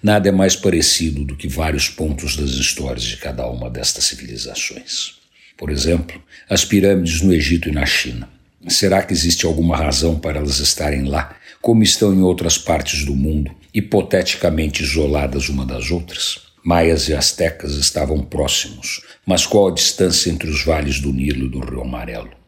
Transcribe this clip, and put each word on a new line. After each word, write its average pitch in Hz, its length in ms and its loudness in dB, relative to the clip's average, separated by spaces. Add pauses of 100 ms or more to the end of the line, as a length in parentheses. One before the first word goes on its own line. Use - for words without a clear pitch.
nada 104 240 4
é 98 40 6
mais 95 260 4
parecido 80 640 0
do 69 140 -6
que 71 100 -10
vários 71 400 -2
pontos 71 480 -4
das 73 140 -2
histórias 65 540 -4
de - 120 -6
cada 67 320 -8
uma 60 220 -8
destas - 340 -2
civilizações. - 1080 -8 (440)
Por 78 120 -8
exemplo, 80 520 -2 (280)
as 92 160 2
pirâmides 90 560 4
no 92 120 6
Egito 80 360 2
e - 20 -2
na 71 140 0
China. - 420 -4 (400)
Será 98 340 4
que - 100 -4
existe 82 320 2
alguma 82 320 2
razão 76 440 0
para 78 180 -4
elas 71 220 -2
estarem 71 460 0
lá, 71 300 -4 (280)
como 113 180 6
estão 104 320 4
em 95 80 6
outras 87 380 2
partes 76 440 -2
do 69 120 -2
mundo, 73 340 0 (240)
hipoteticamente 90 1080 0
isoladas 71 680 0
uma 67 160 -2
das 64 240 -6
outras? - 480 -4 (260)
Maias 82 460 4
e 76 60 2
astecas 73 580 -2
estavam 71 480 0
próximos, - 800 -4 (240)
mas 92 220 2
qual 101 220 6
a 85 40 -2
distância - 560 0
entre 78 180 -4
os 73 160 -2
vales 73 360 0
do 69 120 -2
Nilo 65 360 -2
e - 20 -4
do 65 100 -8
Rio 64 220 -8
Amarelo? 65 480 -10 (180)